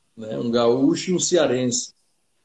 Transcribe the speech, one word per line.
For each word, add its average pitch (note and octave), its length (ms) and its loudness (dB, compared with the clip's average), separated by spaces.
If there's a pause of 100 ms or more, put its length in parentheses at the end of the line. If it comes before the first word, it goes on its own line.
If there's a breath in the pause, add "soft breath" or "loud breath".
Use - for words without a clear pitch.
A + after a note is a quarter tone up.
(160)
né, A2 220 -10
um A#2 140 -4
gaúcho C3 580 2
e F3+ 40 0
um E3 40 2
cearense." B2+ 760 0 (520)